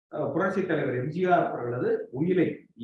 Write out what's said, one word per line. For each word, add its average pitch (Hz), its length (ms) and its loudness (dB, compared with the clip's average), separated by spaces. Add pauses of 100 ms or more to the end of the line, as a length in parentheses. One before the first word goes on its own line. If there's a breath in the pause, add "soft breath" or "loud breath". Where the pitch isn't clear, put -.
(120)
அஹ், - 200 -2
புரட்சி 196 340 0
தலைவர் 139 280 -2
எம் 127 140 -4
ஜி 175 160 -2
ஆர் 175 220 4
அவர்களது - 640 -2
உயிலை 165 380 2 (360)